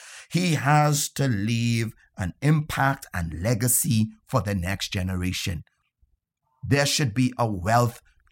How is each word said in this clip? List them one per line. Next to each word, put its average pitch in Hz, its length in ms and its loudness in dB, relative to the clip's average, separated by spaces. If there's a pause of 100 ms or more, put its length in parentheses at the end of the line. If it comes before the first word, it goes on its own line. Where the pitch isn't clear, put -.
(320)
he 170 240 2
has 147 560 2
to 139 160 -2
leave 117 680 0 (240)
an - 240 -4
impact 147 720 0
and 82 280 -6
legacy 110 680 2 (200)
for 127 140 0
the 101 140 -4
next 95 360 -4
generation. 92 720 -4 (1040)
There 143 180 4
should 139 280 0
be 123 240 2
a 120 80 0
wealth 113 560 0 (300)